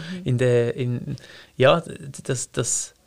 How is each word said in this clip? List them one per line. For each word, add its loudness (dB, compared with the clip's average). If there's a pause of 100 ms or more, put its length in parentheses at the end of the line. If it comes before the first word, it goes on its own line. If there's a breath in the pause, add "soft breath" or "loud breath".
(240 loud breath)
in 2
der, 2
in, -4 (400 loud breath)
ja, 6
d-, -12 (300)
das, -6
das -4 (140)